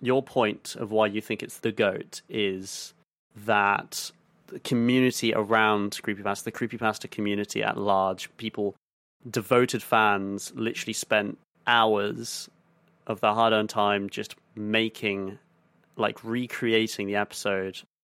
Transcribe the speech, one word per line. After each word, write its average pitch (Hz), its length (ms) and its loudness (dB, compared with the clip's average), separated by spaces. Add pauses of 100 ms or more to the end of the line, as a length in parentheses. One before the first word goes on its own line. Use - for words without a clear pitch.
Your 127 220 4
point - 560 0
of 104 120 -6
why 110 160 4
you 104 140 -2
think - 220 -4
it's - 160 -12
the 113 140 -2
goat 104 560 -2
is 95 680 -4 (520)
that 101 640 2 (380)
the - 120 -12
community 123 720 2
around 107 580 2 (100)
creepypasta, 101 420 -4
the 113 80 -6
creepypasta 113 580 -4
community 104 520 -2
at 107 160 -2
large, 95 580 0
people, 104 380 -4 (560)
devoted 123 520 2
fans, 101 720 0
literally 113 380 -6
spent 107 460 -2 (280)
hours 113 800 2 (580)
of 107 140 -6
their 107 120 4
hard-earned 110 380 4
time 101 400 0
just - 240 -10 (200)
making, 104 840 -2 (580)
like, - 280 -2
recreating 113 840 -2
the 101 100 -2
episode 98 640 -4 (280)